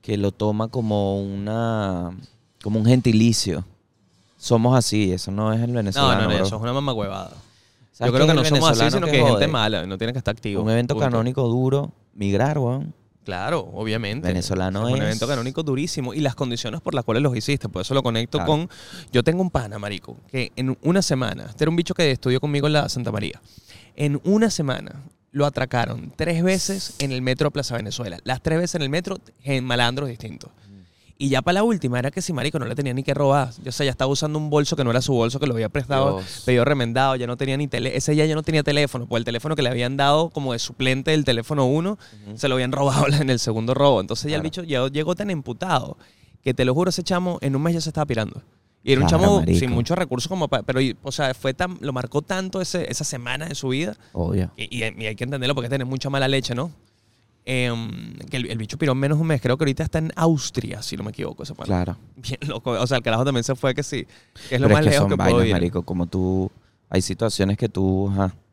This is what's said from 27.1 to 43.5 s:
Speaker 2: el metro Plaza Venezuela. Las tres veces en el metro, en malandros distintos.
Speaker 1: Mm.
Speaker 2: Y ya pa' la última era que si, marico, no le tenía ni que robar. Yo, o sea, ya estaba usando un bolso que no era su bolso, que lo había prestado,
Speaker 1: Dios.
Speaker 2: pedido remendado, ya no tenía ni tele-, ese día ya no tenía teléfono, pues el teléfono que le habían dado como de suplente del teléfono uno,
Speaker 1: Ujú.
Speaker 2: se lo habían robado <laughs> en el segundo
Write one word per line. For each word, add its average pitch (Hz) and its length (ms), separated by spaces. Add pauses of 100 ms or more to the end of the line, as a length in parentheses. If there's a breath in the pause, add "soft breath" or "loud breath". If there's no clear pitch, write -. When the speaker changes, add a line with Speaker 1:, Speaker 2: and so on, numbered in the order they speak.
Speaker 2:
el 127 100
metro 127 300
Plaza 131 240
Venezuela. 104 480
Las 131 180
tres 160 160
veces 175 180
en 170 80
el 135 60
metro, 180 280 (260)
en 135 220
malandros 123 440
distintos. 110 400 (180 loud breath)
Speaker 1:
Mm. 98 120 (420 loud breath)
Speaker 2:
Y 139 80
ya 131 140
pa' 175 100
la 190 100
última 147 360
era 127 120
que 190 100
si, - 120
marico, 135 260
no 123 60
le 113 100
tenía 139 200
ni 135 80
que - 100
robar. 139 380 (100)
Yo, 131 80
o - 40
sea, 147 120
ya 135 60
estaba 127 180
usando 151 300
un 151 100
bolso 147 280
que 135 80
no 120 40
era 120 120
su 135 120
bolso, 117 260
que - 80
lo 123 60
había 113 160
prestado, 135 500
Speaker 1:
Dios. - 260
Speaker 2:
pedido 123 200
remendado, 131 520
ya 123 100
no 123 100
tenía 135 200
ni 147 100
tele-, 120 280
ese 147 180
día 151 120
ya 156 100
no 156 60
tenía 156 220
teléfono, 143 420
pues 117 140
el 117 60
teléfono 120 300
que 147 60
le 123 80
habían 123 280
dado 147 320
como 135 240
de 117 60
suplente 131 520
del 151 140
teléfono 131 400
uno, 165 340 (260 loud breath)
Speaker 1:
Ujú. 104 120
Speaker 2:
se 139 100
lo 131 80
habían 127 160
robado 139 360
<laughs> 143 140
en 123 80
el 123 100
segundo 113 360